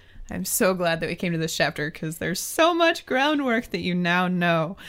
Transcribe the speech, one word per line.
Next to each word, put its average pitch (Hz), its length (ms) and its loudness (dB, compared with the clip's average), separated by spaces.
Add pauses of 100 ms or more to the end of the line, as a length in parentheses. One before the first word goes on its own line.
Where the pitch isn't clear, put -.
(300)
I'm 180 140 -6
so 190 300 2
glad 170 260 0
that 160 80 -4
we 170 80 -4
came 175 160 -2
to 165 60 0
this 160 180 -2
chapter 151 340 0
'cause 160 280 -8
there's 165 240 -4
so 339 320 2
much 339 320 2
groundwork 262 640 0
that 180 80 -4
you 175 160 -2
now 175 320 2
know. 170 480 2 (140)